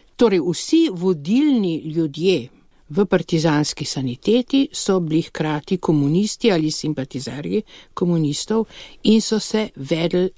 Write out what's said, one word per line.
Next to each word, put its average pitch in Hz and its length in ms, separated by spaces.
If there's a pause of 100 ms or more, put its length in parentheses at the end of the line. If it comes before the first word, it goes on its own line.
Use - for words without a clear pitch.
(160)
Torej, 196 260 (100)
vsi 320 420
vodilni 185 840
ljudje 156 720 (440)
v 196 140
partizanski 156 800
saniteti 214 840
so - 280
bili 156 220
hkrati 156 560
komunisti 170 760
ali 156 200
simpatizerji 147 880 (320)
komunistov 175 720 (380)
in 214 180
so 214 180
se 214 360
vedli 165 640